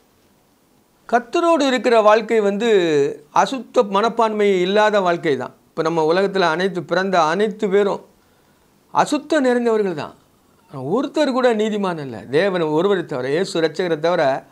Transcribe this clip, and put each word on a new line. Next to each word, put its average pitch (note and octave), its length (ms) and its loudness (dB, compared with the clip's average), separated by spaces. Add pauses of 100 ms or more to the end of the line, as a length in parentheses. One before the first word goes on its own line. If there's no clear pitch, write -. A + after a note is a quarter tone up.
(1080)
கர்த்தரோடு E4 520 0
இருக்கிற B3 400 2
வாழ்க்கை G#3+ 400 4
வந்து G3+ 280 0 (640)
அசுத்த A#3 520 0
மனப்பான்மை G#3 800 0
இல்லாத G#3 400 2
வாழ்க்கை E3+ 360 0
தான். B2 180 -8 (140)
இப்ப - 140 -6
நம்ம D#3+ 300 0
உலகத்துல F#3+ 280 0
அனைத்து, F3 420 -2
பிறந்த F3+ 400 0
அனைத்து G3 460 -2
பேரும் G3 360 0 (920)
அசுத்தம் C#4 500 0
நிறைந்தவர்கள் A3+ 500 0
தான். A2+ 200 -10 (600)
ஒருத்தர் C4+ 580 -2
கூட B3 220 2
நீதிமான் G#3 460 -4
அல்ல. B2 180 -10 (120)
தேவன் F3+ 320 0
ஒருவரை E3 420 0
தவிர, C3+ 240 -6
இயேசு F3 320 -2
ரட்சகரை D#3 380 -2
தவிர D#3 540 0